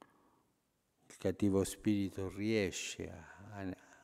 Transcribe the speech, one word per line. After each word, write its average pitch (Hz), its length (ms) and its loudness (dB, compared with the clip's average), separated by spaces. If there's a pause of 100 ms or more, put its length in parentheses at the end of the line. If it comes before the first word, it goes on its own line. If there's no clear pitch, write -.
(1040)
il - 100 -20
cattivo 98 480 4
spirito 98 640 0
riesce 95 840 -2
a, 98 520 -14
a, 92 140 -4 (280)